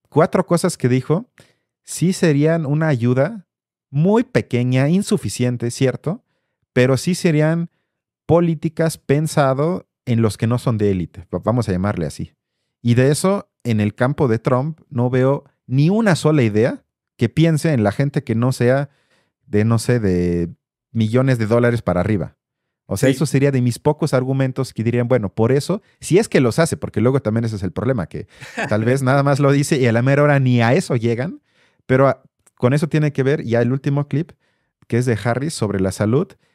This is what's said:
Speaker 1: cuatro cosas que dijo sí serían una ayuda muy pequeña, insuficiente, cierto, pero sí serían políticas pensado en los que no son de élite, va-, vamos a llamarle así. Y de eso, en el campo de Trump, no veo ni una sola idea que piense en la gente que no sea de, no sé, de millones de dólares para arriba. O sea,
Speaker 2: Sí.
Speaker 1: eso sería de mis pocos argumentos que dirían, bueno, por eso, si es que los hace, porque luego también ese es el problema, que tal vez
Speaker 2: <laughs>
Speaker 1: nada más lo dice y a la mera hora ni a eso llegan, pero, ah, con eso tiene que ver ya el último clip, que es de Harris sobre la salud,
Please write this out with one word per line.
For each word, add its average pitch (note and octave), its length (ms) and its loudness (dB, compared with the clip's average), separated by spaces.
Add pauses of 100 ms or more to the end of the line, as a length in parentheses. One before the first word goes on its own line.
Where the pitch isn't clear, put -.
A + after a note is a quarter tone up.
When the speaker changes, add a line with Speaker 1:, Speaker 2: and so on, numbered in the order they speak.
Speaker 1:
cuatro F#3 360 0
cosas F3 320 -2
que - 100 -2
dijo C3 380 0 (600)
sí F3 280 -2
serían D#3+ 520 0
una D3+ 220 -2
ayuda C3+ 580 0 (440)
muy G3 340 2
pequeña, B2+ 640 0
insuficiente, B2 840 -2
cierto, C3+ 540 -4 (480)
pero B2+ 240 4
sí F3 180 -2
serían E3 560 0 (560)
políticas E3 720 0
pensado D3 920 0 (160)
en A2+ 160 2
los A2 160 0
que A2+ 100 -2
no A#2+ 120 0
son A#2+ 180 -2
de G#2 140 2
élite, F2 420 -6
va-, F2 100 -4
vamos A2+ 240 0
a G2+ 60 -2
llamarle F2+ 320 -2
así. - 260 -10 (500)
Y A#2+ 120 2
de B2+ 180 4
eso, F#3+ 380 -2 (160)
en A2 160 0
el G#2 140 0
campo C3+ 340 0
de A2 100 0
Trump, C3+ 400 -2 (100)
no B2 200 -2
veo C3 340 0 (240)
ni C#3 220 2
una G#3 260 2
sola D3+ 280 2
idea A2+ 420 0 (320)
que A#2 100 0
piense D#3+ 460 0
en A#2+ 100 0
la G2+ 80 2
gente C#3+ 320 -4
que A2+ 120 -4
no B2 180 0
sea C3 360 0 (560)
de, G#2 200 0
no A#2 120 2
sé, B2 220 0
de F2 500 0 (440)
millones A#2+ 440 0
de A2 100 -2
dólares A#2 340 2
para F2+ 180 -2
arriba. F2+ 380 -2 (480)
O F#2+ 100 -6
sea, C3 140 2
Speaker 2:
Sí. C3+ 60 0
Speaker 1:
eso D#3+ 100 -2
sería C#3 260 0
de C3 100 0
mis B2 160 -2
pocos D3 360 -2
argumentos C3 600 -2
que A2 120 -6
dirían, A#2+ 240 -2
bueno, A#2 260 -2
por A2+ 160 2
eso, D3 300 -2 (180)
si - 180 0
es A3+ 120 2
que - 100 2
los B2 200 0
hace, E3 180 0
porque - 240 -6
luego C3 200 2
también A#2 220 -2
ese A2 140 -6
es F#2 60 -8
el F#2 100 -6
problema, A2 340 -4
que - 200 -12 (420)
tal G#2+ 160 0
vez C3+ 180 2
Speaker 2:
<laughs> - 0 -
Speaker 1:
nada C3+ 180 2
más C#3 200 2
lo C#3+ 100 4
dice C#3+ 300 0
y C3 40 2
a A#2 60 4
la A2+ 100 2
mera C#3 220 2
hora D3 160 4
ni B2+ 220 2
a A#2 120 2
eso D#3+ 220 0
llegan, A#2 460 -4 (440)
pero, C3 220 2
ah, - 160 -2 (320)
con B2 180 0
eso D3+ 140 0
tiene D3+ 240 0
que C#3 120 -4
ver C#3+ 200 -2
ya A#2 180 0
el A#2+ 120 0
último C#3+ 340 -2
clip, D3 240 -6 (560)
que A#2 100 -2
es B2 80 0
de A#2+ 160 0
Harris B2+ 320 -4
sobre G2 280 -4
la F#2+ 100 0
salud, A2+ 360 0 (280)